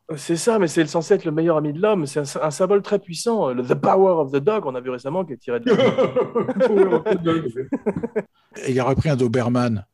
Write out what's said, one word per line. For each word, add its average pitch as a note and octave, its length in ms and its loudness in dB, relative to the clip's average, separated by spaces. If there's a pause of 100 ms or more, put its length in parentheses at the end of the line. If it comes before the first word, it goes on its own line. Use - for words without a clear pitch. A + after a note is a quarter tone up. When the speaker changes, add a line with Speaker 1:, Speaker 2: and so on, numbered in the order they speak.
(160)
Speaker 1:
C'est E3+ 200 -4
ça, A3+ 220 2
mais F3 100 2
c'est E3 180 2
censé E3+ 280 0
être F#3 100 0
le D#3+ 80 -2
meilleur D#3+ 240 2
ami D3 160 -2
de D#3 80 -8
l'homme. G#3 240 2
C'est C#3+ 160 -4
un, C#3 220 -6
un D#3 80 0
symbole F#3+ 320 2
très G#3 160 -2
puissant, F#3 500 -2
le B2 140 -2
The B2 120 0
Power F3+ 460 4
of C3+ 100 -2
the C#3+ 60 0
Dog, F3 300 0
on C3 80 -4
a B2 80 -6
vu B2+ 80 -6
récemment, C#3 340 -4
qui D3 80 -10
est A#2 60 -12
tiré A#2+ 220 -4
de A#3+ 140 0
Speaker 2:
<laughs> A#3+ 920 0
Power F#3+ 300 4
of D#3+ 80 -2
the G3 180 0
Dog, E3 240 0 (100)
oui. - 60 -6 (1040)
Speaker 3:
Et C3+ 60 0
il B2 80 2
a B2 40 2
repris C3+ 240 0
un C#3 80 2
Doberman A#2+ 760 0